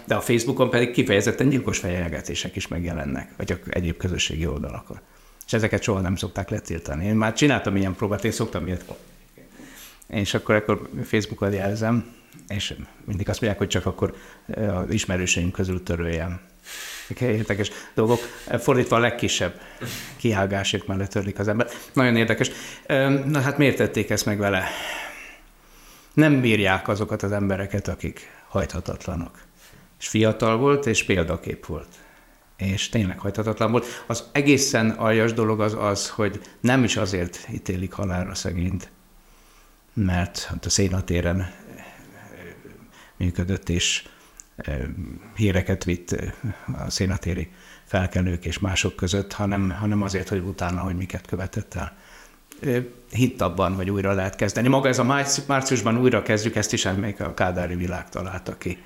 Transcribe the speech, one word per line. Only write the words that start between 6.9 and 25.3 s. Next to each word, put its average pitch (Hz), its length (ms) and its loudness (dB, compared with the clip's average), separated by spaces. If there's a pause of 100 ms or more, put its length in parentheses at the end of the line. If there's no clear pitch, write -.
Én 107 80 2
már 110 180 4
csináltam 113 440 2
ilyen 95 180 2
próbát, 98 300 -2
én 110 80 0
szoktam 95 340 -4
ilyet. 90 180 -6 (1200)
És - 260 -2
akkor, 110 200 2
akkor 104 340 2 (160)
Facebookon 104 480 0
jelzem, 104 600 0 (360)
és 101 260 -4 (300)
mindig 98 240 -4
azt 101 120 -2
mondják, 104 200 0
hogy 101 80 2
csak - 180 0
akkor, 95 280 0 (320)
ö, 107 220 -2
az 92 240 -2
ismerőseim 92 580 0
közül 92 320 -2
töröljem. 85 580 -2 (800)
Érdekes 107 500 0 (240)
dolgok. 117 260 4 (380)
Fordítva 123 380 4
a - 20 8
legkisebb 113 600 0 (560)
kihágásért 98 680 0
már 98 120 -2
letörlik 98 400 -2
az 101 100 0
ember. 110 200 2 (240)
Nagyon 127 240 4
érdekes. 113 340 2 (360)
Ö, 139 220 4
na 139 320 2
hát 135 180 0
miért 135 180 6
tették 107 340 2
ezt 104 160 0
meg 104 120 0
vele? 98 300 2 (1400)